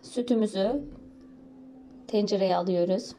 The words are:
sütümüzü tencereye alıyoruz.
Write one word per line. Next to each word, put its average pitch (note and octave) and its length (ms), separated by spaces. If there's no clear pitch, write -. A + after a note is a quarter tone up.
sütümüzü A3+ 800
tencereye G3 480
alıyoruz. F3+ 640